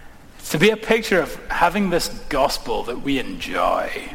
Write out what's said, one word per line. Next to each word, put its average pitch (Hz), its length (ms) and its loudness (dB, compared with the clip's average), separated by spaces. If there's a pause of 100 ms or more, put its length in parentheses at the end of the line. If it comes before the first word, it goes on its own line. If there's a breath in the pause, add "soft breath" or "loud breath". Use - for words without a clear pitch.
(380 loud breath)
It's - 120 -12
to 165 80 0
be 202 120 8
a 220 60 2
picture 220 440 2
of 135 140 -2 (140)
having 180 420 2
this 170 180 2 (200)
gospel 139 560 0
that 135 180 -6
we 139 160 0
enjoy 90 960 -2